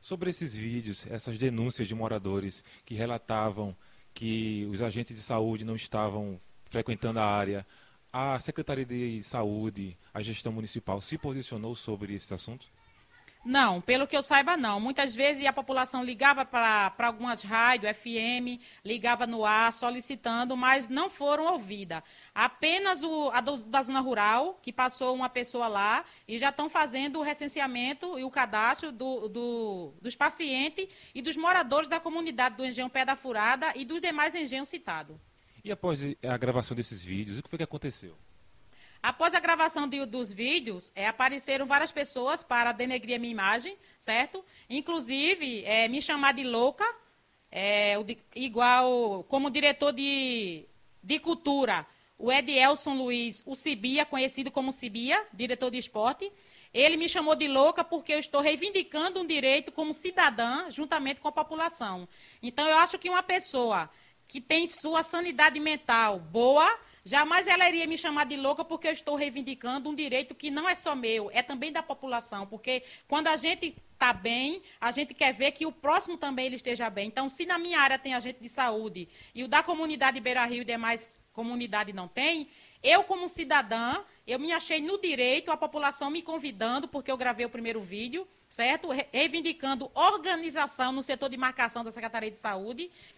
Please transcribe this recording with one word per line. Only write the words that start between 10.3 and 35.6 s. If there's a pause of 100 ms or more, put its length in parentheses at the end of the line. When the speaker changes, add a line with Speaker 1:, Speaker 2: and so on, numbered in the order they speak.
Speaker 1:
municipal
se
posicionou
sobre
esse
assunto? (760)
Speaker 2:
Não,
pelo
que
eu
saiba,
não.
Muitas
vezes
a
população
ligava
pra,
pra
algumas
rádios,
F
M, (240)
ligava
no
ar
solicitando,
mas
não
foram
ouvidas. (320)
Apenas
o,
a
do,
da
zona
rural,
que
passou
uma
pessoa
lá, (240)
e
já
tão
fazendo
o
recenseamento
e
o
cadastro
do,
do,
dos
pacientes (260)
e
dos
moradores
da
comunidade
do
Engenho
Pedra
Furada
e
dos
demais
engenhos
citados. (480)